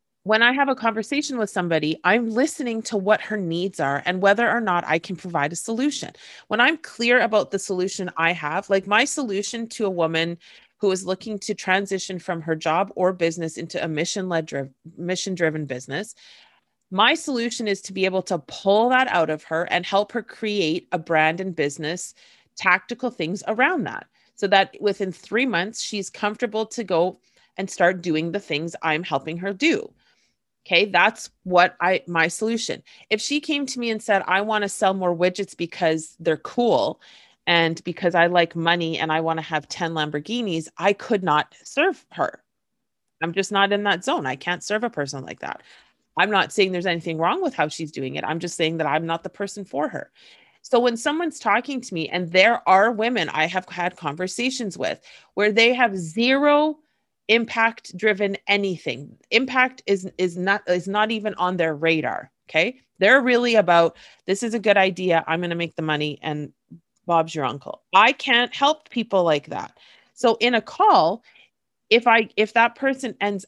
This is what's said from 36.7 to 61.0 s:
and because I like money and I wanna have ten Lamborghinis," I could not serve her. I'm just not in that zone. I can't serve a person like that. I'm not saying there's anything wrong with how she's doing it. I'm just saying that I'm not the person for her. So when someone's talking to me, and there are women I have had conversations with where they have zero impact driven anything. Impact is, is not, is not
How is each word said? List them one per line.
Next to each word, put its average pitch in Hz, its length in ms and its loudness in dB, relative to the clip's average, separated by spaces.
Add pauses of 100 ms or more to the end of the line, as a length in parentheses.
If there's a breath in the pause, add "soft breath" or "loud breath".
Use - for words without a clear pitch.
and 165 400 2
because 185 300 -2
I 170 120 6
like 175 260 2
money 170 460 0
and 160 100 -2
I 160 120 0
wanna 160 220 -2
have 156 260 -6
ten 170 240 -4
Lamborghinis," 160 720 -4 (100)
I 190 140 2
could 202 320 -2
not 151 400 0
serve - 480 -2
her. - 320 -6 (800)
I'm 170 80 -2
just 185 200 -4
not 196 200 2
in 202 120 0
that 190 200 -2
zone. 277 220 -2
I 131 100 -4
can't 175 260 -6
serve 214 220 -4
a 240 60 -4
person 139 340 -6
like - 160 -14
that. - 240 -10 (540 soft breath)
I'm 190 140 2
not 196 200 2
saying 190 220 2
there's 175 120 -4
anything 170 320 -2
wrong 190 240 0
with 311 120 -2
how 156 160 -2
she's 151 220 -10
doing 131 240 -8
it. 151 100 -6
I'm 160 140 -4
just 170 180 -8
saying 165 200 -2
that 160 100 -2
I'm 151 180 0
not 165 180 -6
the 180 60 -10
person 202 340 -10
for 277 240 -4
her. - 240 -12 (520 soft breath)
So 240 180 2
when 240 160 2
someone's 302 420 -2
talking 247 400 0
to - 140 -10
me, 160 160 -4
and 180 200 -4
there 190 380 4
are 196 240 6
women 220 380 -2
I 156 160 0
have 180 240 -4
had 175 260 -4
conversations 190 840 -6
with 117 220 -4 (360 loud breath)
where 208 180 2
they 233 200 6
have 240 220 2
zero 277 840 2 (500)
impact 226 680 0
driven 196 400 0 (100)
anything. 180 680 -2 (180)
Impact 262 540 0
is, 190 320 0
is 180 200 -2
not, 196 280 0
is 180 220 -2
not 214 240 0